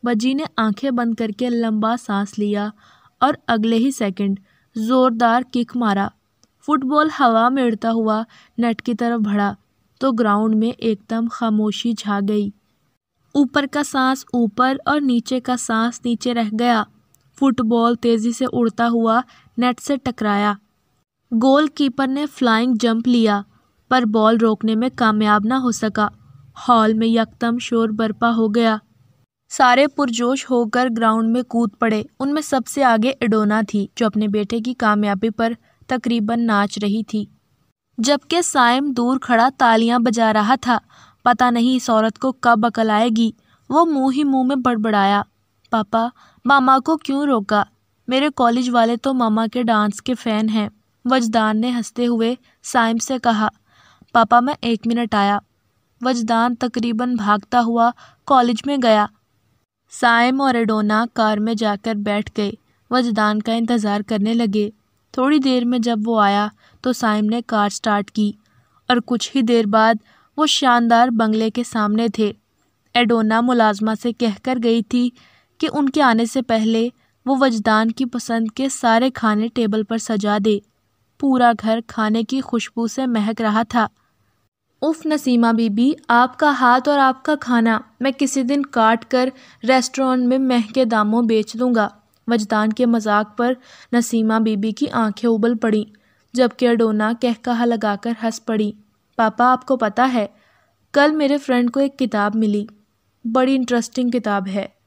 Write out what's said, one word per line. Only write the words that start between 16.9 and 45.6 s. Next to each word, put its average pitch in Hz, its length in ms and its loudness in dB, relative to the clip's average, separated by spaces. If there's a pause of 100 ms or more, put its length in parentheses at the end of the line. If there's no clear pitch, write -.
फुटबॉल 233 600 2
तेजी 233 380 0
से 254 120 -4
उड़ता 233 400 -2
हुआ 233 380 0 (360)
नेट 247 200 -2
से 285 180 -4
टकराया। 208 600 -2 (760)
गोलकीपर 269 760 2
ने 277 180 -4
फ्लाइंग 240 520 0
जंप 233 300 0
लिया, 220 380 2 (440)
पर 254 160 2
बॉल 220 320 2
रोकने 220 380 0
में 247 160 -2
कामयाब 214 540 2
ना 254 120 0
हो 254 140 0
सका। 208 400 -2 (560)
हॉल 226 260 4
में 220 140 0
यकदम 233 500 -2
शोर 226 340 -2
बरपा 220 380 -2
हो 226 200 0
गया। 220 300 0 (680)
सारे 262 380 4
पुरजोश 254 640 -2
होकर 247 400 0
ग्राउंड 226 420 0
में 247 120 0
कूद 233 260 0
पड़े। 220 360 -2 (140)
उनमें 285 220 -2
सबसे 277 420 -2
आगे 233 260 2
एडोना 214 540 0
थी, 202 340 -4
जो 233 80 0
अपने 214 220 -2
बेटे 208 320 -4
की 240 140 -6
कामयाबी 208 560 -2
पर 226 280 -4 (320)
तकरीबन 233 500 -2
नाच 208 400 -2
रही 208 240 -2 (100)
थी, 208 140 -6 (720)
जबकि 285 420 0
साइम 269 520 0
दूर 247 240 0
खड़ा 240 320 0
तालियां 233 540 2
बजा 226 280 0
रहा 214 240 2
था। 247 260 -2 (440)
पता 247 240 2
नहीं 240 260 2
इस 247 140 -4
औरत 220 280 2
को 262 140 -2
कब 233 340 2
अकल 220 260 0
आएगी। 220 420 2 (380)
वो 320 140 4
मुंह 269 300 0
ही 302 80 0
मुंह 269 240 2
में 269 140 0
बड़बड़ाया, 208 640 0 (460)